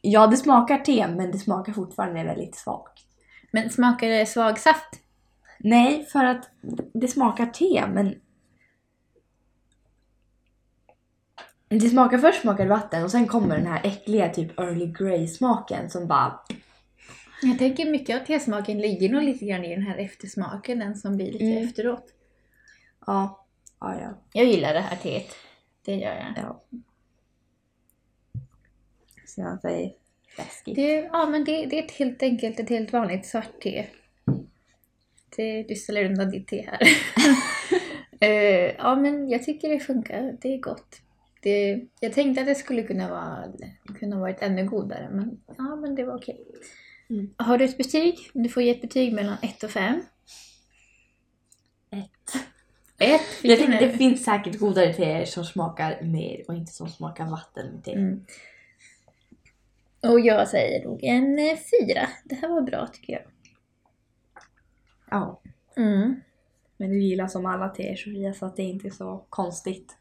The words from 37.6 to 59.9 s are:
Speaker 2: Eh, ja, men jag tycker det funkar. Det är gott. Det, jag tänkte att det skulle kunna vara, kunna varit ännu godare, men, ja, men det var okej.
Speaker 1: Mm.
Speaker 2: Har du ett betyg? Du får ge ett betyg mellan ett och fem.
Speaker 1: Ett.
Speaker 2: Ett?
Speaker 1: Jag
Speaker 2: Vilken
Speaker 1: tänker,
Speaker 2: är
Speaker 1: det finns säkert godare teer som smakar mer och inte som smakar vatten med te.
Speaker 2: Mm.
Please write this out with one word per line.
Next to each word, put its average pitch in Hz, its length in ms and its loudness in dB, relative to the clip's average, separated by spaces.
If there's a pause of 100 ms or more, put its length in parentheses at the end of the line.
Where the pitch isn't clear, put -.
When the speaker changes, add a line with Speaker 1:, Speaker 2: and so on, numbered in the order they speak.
Speaker 2:
Eh, 208 580 6
ja, 254 180 2
men 285 320 0
jag 247 160 0
tycker 302 240 -4
det 302 120 0
funkar. 254 600 -6
Det 262 140 -4
är 254 60 -8
gott. - 400 -12 (420)
Det, 202 380 0 (200)
jag 226 120 -4
tänkte 269 280 2
att 262 60 -2
det 277 80 2
skulle 262 280 -4
kunna 185 280 -4
vara, 170 340 -10 (540)
kunna 202 220 -6
varit 185 220 -6
ännu 190 260 0
godare, - 440 -6
men, 214 280 -6 (180)
ja, 277 180 -8
men 294 180 -6
det 262 100 -4
var 247 120 -8
okej. - 280 -14 (640)
Speaker 1:
Mm. 202 260 -6
Speaker 2:
Har 240 220 2
du 262 60 6
ett 262 120 -2
betyg? 311 380 0 (200)
Du 233 140 0
får 247 140 -2
ge 240 80 4
ett 240 100 -2
betyg 247 340 0
mellan 202 280 -4
ett - 200 -8
och 214 80 -10
fem. 226 320 -2 (1900)
Speaker 1:
Ett. - 440 -14 (640)
Speaker 2:
Ett? 294 220 6 (220)
Speaker 1:
Jag 247 60 2
Speaker 2:
Vilken 240 180 10
Speaker 1:
tänker, 240 200 6
Speaker 2:
är 233 60 2
Speaker 1:
det 233 60 -4
finns 262 260 6
säkert 202 340 0
godare 185 360 4
teer 165 300 0
som 170 200 -8
smakar 165 580 -4
mer 160 460 -4
och 170 60 -6
inte 165 180 -10
som 165 160 -14
smakar 160 420 -10
vatten - 420 -12
med 160 120 -18
te. - 80 -10
Speaker 2:
Mm. 190 320 -2 (1800)